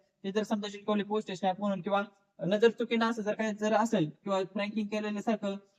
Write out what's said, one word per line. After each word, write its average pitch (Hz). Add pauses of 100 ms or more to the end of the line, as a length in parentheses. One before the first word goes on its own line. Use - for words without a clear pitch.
(240)
ते 196
जर 214
समजा 208
चिटकवले 202
पोस्ट 208
स्टॅम्प 185
म्हणून 196
किंवा 196 (380)
नजर 208
चुकीनं 226
असं 226
जर 208
काय 220
जर 214
असेल 208 (140)
किंवा 190
फ्रँकिंग 208
केलेलं 208
सारखं, 202 (220)